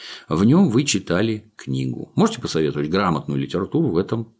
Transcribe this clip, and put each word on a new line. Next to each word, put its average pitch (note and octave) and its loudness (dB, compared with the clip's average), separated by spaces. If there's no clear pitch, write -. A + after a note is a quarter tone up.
В D#2+ 0
нем D#3 6
вы A#2+ 2
читали G#2+ -2
книгу. C3 -6
Можете A3 2
посоветовать D2 -2
грамотную D#2 0
литературу G2 -2
в E2 -2
этом A2 -4